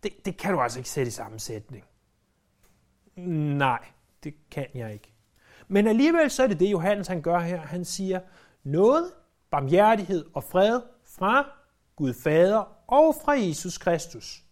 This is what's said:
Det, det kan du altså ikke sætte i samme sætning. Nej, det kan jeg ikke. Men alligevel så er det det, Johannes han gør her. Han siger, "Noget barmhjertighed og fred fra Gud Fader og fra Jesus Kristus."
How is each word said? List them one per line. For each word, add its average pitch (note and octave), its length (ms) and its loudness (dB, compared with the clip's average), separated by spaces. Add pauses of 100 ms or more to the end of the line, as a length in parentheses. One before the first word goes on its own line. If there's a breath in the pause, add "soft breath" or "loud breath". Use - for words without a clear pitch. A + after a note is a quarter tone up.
Det, - 220 -10
det F#3 140 -8
kan G3 140 -4
du D#3+ 80 0
altså A#2+ 180 -2
ikke B2 120 -12
sætte C3 180 -2
i A2 40 -10
samme G#2+ 260 -14
sætning. G#2+ 460 -12 (1700)
Nej, B2+ 300 0 (360)
det D3 100 -12 (160)
kan C#3 240 -10
jeg A2+ 180 -10
ikke. - 220 -20 (540 soft breath)
Men G3+ 180 2
alligevel C#4+ 440 4
så - 120 0
er C4 40 4
det F#3+ 140 0
det, F#3+ 100 2
Johannes G3 380 -2
han F3 140 -4
gør E3+ 160 0
her. E3+ 220 -4
Han D#3+ 240 -10
siger, F#3 360 -6 (420 soft breath)
"Noget A#3 500 2 (380)
barmhjertighed F3+ 840 2
og C#3+ 100 -8
fred G#3+ 360 2 (240)
fra C4 460 0 (460)
Gud C3 180 -2
Fader F#3 720 2
og D4+ 280 4 (100)
fra D4 80 2
Jesus F3+ 460 -2
Kristus." - 720 -6